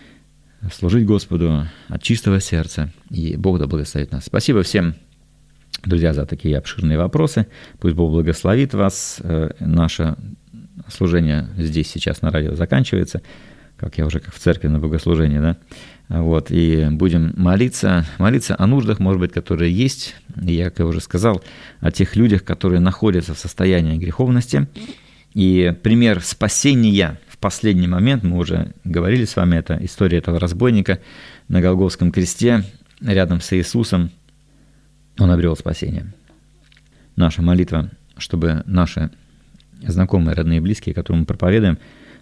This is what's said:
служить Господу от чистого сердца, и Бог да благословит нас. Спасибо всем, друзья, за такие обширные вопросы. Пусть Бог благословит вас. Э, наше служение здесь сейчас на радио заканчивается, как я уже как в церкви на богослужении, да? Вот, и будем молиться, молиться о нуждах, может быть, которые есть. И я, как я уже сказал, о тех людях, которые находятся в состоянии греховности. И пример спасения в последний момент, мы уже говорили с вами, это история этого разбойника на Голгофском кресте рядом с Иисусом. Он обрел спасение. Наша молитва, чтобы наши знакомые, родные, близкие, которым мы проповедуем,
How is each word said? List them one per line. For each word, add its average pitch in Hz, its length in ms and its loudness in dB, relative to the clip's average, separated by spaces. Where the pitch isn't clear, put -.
служить 104 340 0
Господу 85 600 0
от - 160 -8
чистого 104 360 0
сердца, 80 520 -4
и 80 280 -4
Бог 92 220 0
да 73 60 0
благословит 73 460 -4
нас. 67 140 -8
Спасибо 104 360 0
всем, 85 340 0
друзья, 82 300 2
за 71 120 -2
такие 76 320 -4
обширные 78 400 -2
вопросы. 113 500 0
Пусть 85 160 0
Бог 82 160 2
благословит 92 600 0
вас. - 500 -2
Э, 80 360 -2
наше 80 580 0
служение 80 600 0
здесь 80 320 -2
сейчас 78 320 -4
на 82 100 0
радио 76 240 -2
заканчивается, 92 640 0
как - 200 -8
я 78 80 0
уже 78 140 -2
как - 140 -14
в - 60 -20
церкви 80 280 0
на 76 120 2
богослужении, 80 600 0
да? 82 180 0
Вот, 82 400 0
и 82 400 2
будем 82 480 2
молиться, 92 680 2
молиться 117 400 0
о 92 80 2
нуждах, 110 320 2
может 95 220 2
быть, 90 120 -2
которые 85 400 -2
есть. 127 440 -2
И 87 120 0
я, 85 180 0
как - 80 -14
я 85 80 2
уже 82 140 -2
сказал, 98 420 -2
о 85 100 0
тех - 240 0
людях, 104 280 4
которые 90 360 0
находятся 90 560 0
в - 20 -16
состоянии 87 600 0
греховности. 127 720 0
И 92 360 4
пример 110 380 4
спасения 104 1080 2
в - 100 -20
последний 95 500 0
момент, 101 360 2
мы 87 140 0
уже 85 360 -2
говорили 92 420 0
с - 100 -8
вами, 87 220 4
это 80 240 -2
история 87 360 0
этого 85 220 0
разбойника 92 600 0
на 90 140 2
Голгофском 90 500 2
кресте 104 520 0
рядом 92 380 0
с - 160 -4
Иисусом. 90 540 0
Он 98 100 6
обрел 85 260 2
спасение. - 560 -6
Наша 85 280 0
молитва, 85 480 2
чтобы 82 480 -2
наши 85 460 0
знакомые, 85 520 2
родные, 82 240 2
близкие, 87 360 -4
которым 85 240 -2
мы 80 60 0
проповедуем, 95 520 2